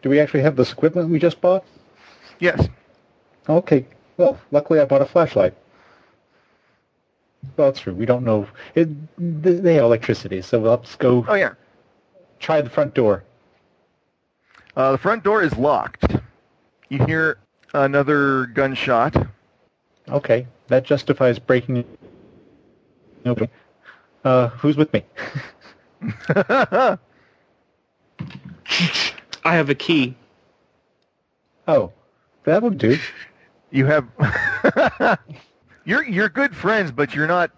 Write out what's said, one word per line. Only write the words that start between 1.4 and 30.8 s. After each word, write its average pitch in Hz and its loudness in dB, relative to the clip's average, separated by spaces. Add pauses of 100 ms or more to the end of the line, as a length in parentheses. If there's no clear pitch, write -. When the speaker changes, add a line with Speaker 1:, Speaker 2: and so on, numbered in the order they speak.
Speaker 1:
bought? 185 0 (760)
Speaker 2:
Yes. 175 0 (800)
Speaker 1:
Okay. 156 2 (320)
Well, 180 2 (120)
luckily 147 2
I 143 4
bought 139 2
a 139 2
flashlight. 110 0 (2000)
Well, 143 4
it's 135 -6
true. 95 -8
We 101 -4
don't 123 0
know. 110 0 (280)
It, 165 4 (300)
th-, 175 -2
they 170 4
have 139 4
electricity, 113 0
so 117 -2
let's 113 0
go 123 2
Speaker 2:
Oh, 214 0
yeah. 165 -2 (840)
Speaker 1:
try 156 -2
the 127 -6
front 143 -2
door. 104 2 (1500)
Speaker 2:
Uh, 135 2
the 135 0
front 202 -2
door 208 2
is 151 -2
locked. 123 -2 (840)
You 135 0
hear 160 -2 (360)
another 139 2
gunshot. 127 0 (920)
Speaker 1:
Okay. 127 0 (200)
That 131 2
justifies 131 0
breaking 123 0
it. 120 -6 (1400)
Okay. 117 -2 (720)
Uh, 127 4
who's 147 -2
with 156 0
me? 101 -2
<laughs> - -20 (880)
Speaker 2:
<laughs> - -10 (3250)
Speaker 3:
I 165 2
have 151 2
a 139 2
key. 135 -2 (1500)